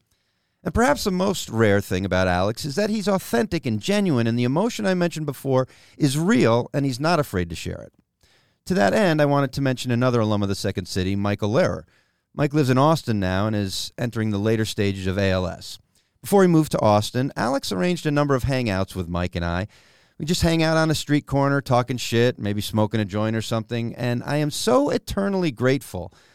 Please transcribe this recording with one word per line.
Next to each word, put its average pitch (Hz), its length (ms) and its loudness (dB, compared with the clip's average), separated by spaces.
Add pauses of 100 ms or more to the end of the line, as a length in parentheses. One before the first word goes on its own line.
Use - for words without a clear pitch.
(640)
And 185 100 -4
perhaps 254 320 2
the 202 60 0
most 185 380 -2
rare 110 300 4
thing 92 240 -2
about 92 240 2
Alex 92 380 0
is 143 100 -6
that 202 140 0
he's 208 180 -2
authentic 202 580 -2
and 110 140 -2
genuine, 175 480 2
and 117 100 0
the 123 60 0
emotion 180 420 -2
I 190 100 0
mentioned 175 300 -2
before 131 400 0 (320)
is 139 200 2
real, 160 560 2
and 143 100 0
he's 131 160 -2
not 156 220 2
afraid 90 300 -4
to 85 40 -8
share 87 280 -10
it. - 100 -20 (720)
To - 80 -4
that 190 200 4
end, 175 280 4
I 147 60 6
wanted 143 260 2
to 143 80 -4
mention 131 300 0
another 120 280 2
alum 107 240 2
of 98 60 0
the 98 60 -2
Second 95 320 -4
City, 95 280 -2
Michael 101 360 -2
Lehrer. 107 320 0 (500)
Mike 143 200 -2
lives 147 160 2
in 127 80 4
Austin 139 400 2
now 95 300 0
and 107 80 -2
is 98 420 -6
entering 110 340 -4
the 101 80 -2
later 110 260 0
stages 98 420 -2
of 92 100 -2
A 98 140 2
L 92 160 0
S. - 320 -12 (420)
Before 196 200 4
he 185 80 6
moved 156 240 4
to - 80 -2
Austin, 107 560 2
Alex 269 340 -4
arranged 180 340 -2
a 156 60 0
number 147 240 2
of 123 80 0
hangouts 117 500 -2
with 92 140 -6
Mike 87 280 -4
and 85 100 -2
I. 87 220 -2 (500)
We - 80 -8
just 170 160 -2
hang 165 220 2
out 160 120 2
on 160 160 2
a 147 40 0
street 147 320 0
corner, 139 340 0
talking 123 360 0
shit, 117 420 0
maybe 104 200 -2
smoking 107 400 0
a 107 60 0
joint 107 320 -2
or 110 40 -2
something, 117 540 -4
and 120 300 -4
I 143 120 -2
am 151 140 0
so 262 380 2
eternally 196 640 -2
grateful 123 600 -2 (240)